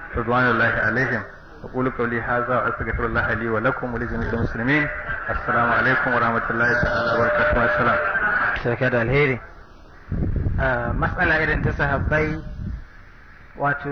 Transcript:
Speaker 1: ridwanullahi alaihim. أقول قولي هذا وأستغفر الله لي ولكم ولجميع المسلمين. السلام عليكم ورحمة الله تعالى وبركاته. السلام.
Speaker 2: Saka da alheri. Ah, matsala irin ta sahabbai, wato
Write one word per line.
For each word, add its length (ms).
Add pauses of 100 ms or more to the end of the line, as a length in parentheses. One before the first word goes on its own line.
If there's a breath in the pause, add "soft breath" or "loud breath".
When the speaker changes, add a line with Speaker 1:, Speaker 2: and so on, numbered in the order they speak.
(160)
Speaker 1:
ridwanullahi 720
alaihim. 360 (340)
أقول 320
قولي 320
هذا 320
وأستغفر 520
الله 280
لي 160
ولكم 440
ولجميع 360
المسلمين. 580 (400)
السلام 440
عليكم 420
ورحمة 360
الله 200 (120)
تعالى 360
وبركاته. 480
السلام. 320 (640)
Speaker 2:
Saka 320
da 80
alheri. 380 (1200)
Ah, 320
matsala 480
irin 240
ta 80
sahabbai, 640 (1200)
wato 340